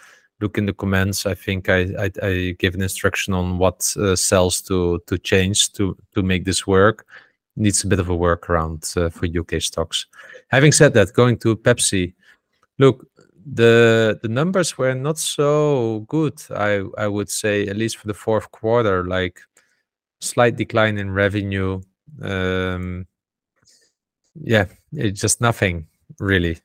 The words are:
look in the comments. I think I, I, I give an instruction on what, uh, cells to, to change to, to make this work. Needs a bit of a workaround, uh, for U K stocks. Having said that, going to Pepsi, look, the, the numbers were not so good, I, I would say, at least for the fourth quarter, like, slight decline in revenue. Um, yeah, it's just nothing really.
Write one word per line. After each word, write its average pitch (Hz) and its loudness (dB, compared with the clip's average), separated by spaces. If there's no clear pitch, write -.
look 107 -4
in 104 0
the 98 -2
comments. 98 -2
I 95 -2
think 95 -4
I, 92 4
I, 101 -2
I 90 -2
give 95 0
an 92 -6
instruction - -2
on 90 -2
what, - 0
uh, 98 0
cells 92 2
to, 87 0
to 90 -2
change 95 0
to, 95 -4
to 98 0
make 92 0
this 90 -2
work. 98 4
Needs 104 0
a 104 -6
bit 92 2
of 87 -2
a 90 -2
workaround, 85 -2
uh, 85 0
for - -4
U 85 -4
K 82 -6
stocks. - -6
Having 143 6
said 143 6
that, 101 4
going 120 4
to 113 0
Pepsi, 101 0
look, 135 2
the, 117 4
the 113 -4
numbers 170 -2
were 131 0
not 147 -6
so 143 0
good, 151 -4
I, 104 -2
I 107 -2
would 101 -4
say, 104 -2
at 98 -6
least 110 -4
for - -18
the 107 -4
fourth 107 -2
quarter, 110 0
like, 92 -4
slight 120 2
decline 110 0
in 98 -6
revenue. 98 0
Um, 92 -4
yeah, 110 2
it's 110 -4
just - -2
nothing 95 0
really. 90 0